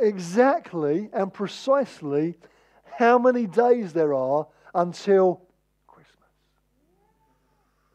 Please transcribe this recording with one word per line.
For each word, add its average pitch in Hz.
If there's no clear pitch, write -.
exactly 196
and 196
precisely 175
how 240
many 247
days 226
there 151
are 135
until 180
Christmas. -